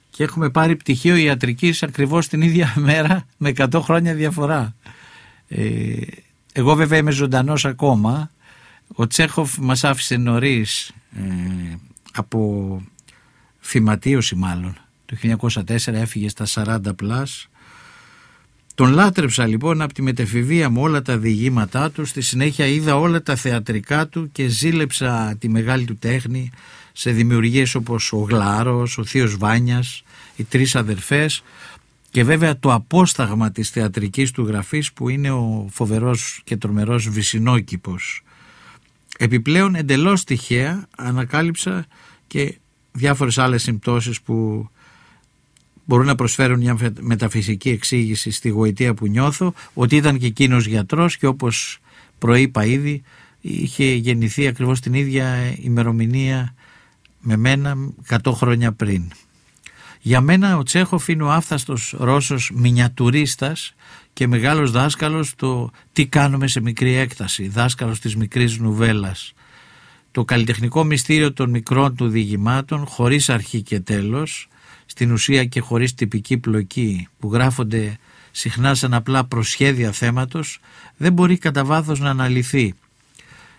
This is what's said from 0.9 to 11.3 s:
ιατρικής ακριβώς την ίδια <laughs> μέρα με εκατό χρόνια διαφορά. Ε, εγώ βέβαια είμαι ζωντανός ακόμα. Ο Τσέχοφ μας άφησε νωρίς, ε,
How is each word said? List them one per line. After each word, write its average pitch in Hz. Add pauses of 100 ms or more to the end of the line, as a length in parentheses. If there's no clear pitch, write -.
ιατρικής 143
ακριβώς 147
την 156
ίδια 165
<laughs> 143
μέρα 160 (100)
με 147
εκατό 135
χρόνια 165
διαφορά. 147 (760)
Ε, 110 (580)
εγώ 135
βέβαια 156
είμαι 151
ζωντανός 139
ακόμα. 131 (640)
Ο 117
Τσέχοφ 156
μας 131
άφησε 135
νωρίς, 120 (240)
ε, 101 (880)